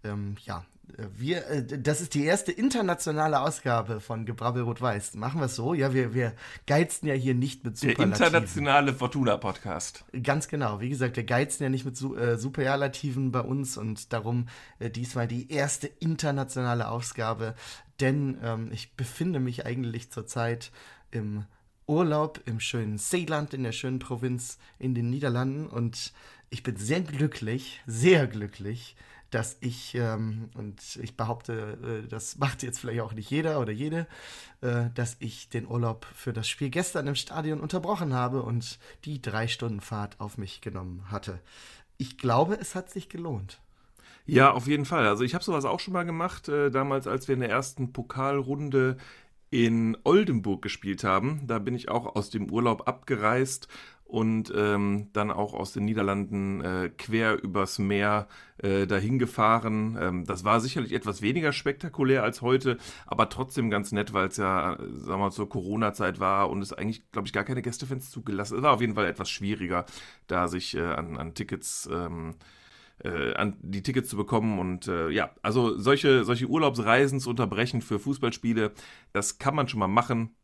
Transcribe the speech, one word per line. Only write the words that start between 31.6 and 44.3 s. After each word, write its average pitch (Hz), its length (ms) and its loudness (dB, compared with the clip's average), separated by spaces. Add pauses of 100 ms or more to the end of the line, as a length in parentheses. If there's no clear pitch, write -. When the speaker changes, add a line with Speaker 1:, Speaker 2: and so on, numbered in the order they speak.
Speaker 1:
äh, - 20 -14
das - 300 -10
macht 135 260 -2
jetzt 120 160 -6
vielleicht 117 220 -4
auch 107 120 -6
nicht 107 160 -10
jeder 156 300 0
oder 110 120 -2
jede, 156 360 -4 (540)
äh, 120 240 0 (100)
dass 120 240 -4
ich - 300 -10
den 113 180 -4
Urlaub 113 480 -2
für - 180 -8
das 113 140 -4
Spiel 139 220 -2
gestern 151 380 -2
im 143 80 0
Stadion 156 440 -4
unterbrochen 165 540 -2
habe 127 300 0
und 117 360 -4 (240)
die 147 180 -8
drei 110 260 -2
Stunden 110 340 -4
Fahrt 104 380 -8
auf 104 180 -10
mich 98 240 -10
genommen 92 500 -10
hatte. 95 280 -8 (580)
Ich - 200 -8
glaube, 139 420 4
es - 160 -10
hat 185 140 -8
sich - 200 -10
gelohnt. 139 500 -8 (640)
Speaker 2:
Ja, 135 260 10